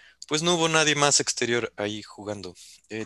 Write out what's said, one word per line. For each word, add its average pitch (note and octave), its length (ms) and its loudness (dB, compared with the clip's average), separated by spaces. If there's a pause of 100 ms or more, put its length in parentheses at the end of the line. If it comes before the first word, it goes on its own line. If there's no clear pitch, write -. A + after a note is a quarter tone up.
(300)
pues D#3 120 -2
no F3 140 2
hubo E3 140 2
nadie D#3 260 4
más C#3+ 240 4
exterior A#2+ 560 -2
ahí G#2 260 -6
jugando. G2 540 -12 (340)
Eh, A2 160 -8